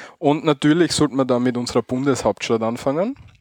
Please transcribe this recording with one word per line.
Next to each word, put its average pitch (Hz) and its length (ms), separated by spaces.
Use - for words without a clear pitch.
Und 151 260
natürlich 151 480
sollten 139 240
wir 135 100
da 123 120
mit 123 200
unserer 120 240
Bundeshauptstadt 123 800
anfangen. 143 520